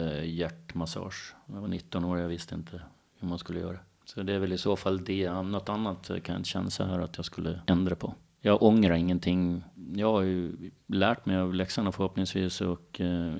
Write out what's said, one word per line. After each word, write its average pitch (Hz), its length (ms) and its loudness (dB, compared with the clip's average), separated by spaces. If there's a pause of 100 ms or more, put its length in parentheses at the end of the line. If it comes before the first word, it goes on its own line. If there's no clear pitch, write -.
(240)
hjärtmassage. 85 1120 -6 (120)
Jag 101 140 -10
var 104 80 -6
nitton 87 360 -4
år, 87 140 0
jag 87 100 -2
visste 85 260 -8
inte 85 260 -10 (400)
hur 92 80 -6
man 87 100 -4
skulle 87 220 -8
göra. 90 180 -6 (260)
Så - 180 -10
det 98 100 0
är 98 60 2
väl 95 140 0
i 90 60 0
så 101 180 2
fall 95 280 0
det. 95 260 0
Något 95 380 -2
annat 104 380 -2
kan 92 260 -4
jag 90 40 -2
inte 95 120 -4
känna 95 220 -2
så - 140 -2
här 92 160 0
att 82 160 -6
jag 87 100 -6
skulle 85 400 -6
ändra 90 300 4
på. - 180 -6 (260)
Jag 104 220 6
ångrar 107 320 8
ingenting. 87 680 2 (320)
Jag 107 180 2
har 101 100 4
ju 90 300 0 (340)
lärt 98 400 2
mig 95 100 2
av 92 180 2
läxorna 92 380 0
förhoppningsvis 95 680 0
och, 90 400 -4
eh, 87 400 0